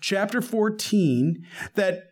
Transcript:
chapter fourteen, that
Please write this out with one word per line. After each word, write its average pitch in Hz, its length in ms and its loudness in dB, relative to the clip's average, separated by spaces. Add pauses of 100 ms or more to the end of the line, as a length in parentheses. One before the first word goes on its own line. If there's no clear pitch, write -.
chapter 208 400 -2
fourteen, 208 1040 0 (300)
that 185 380 0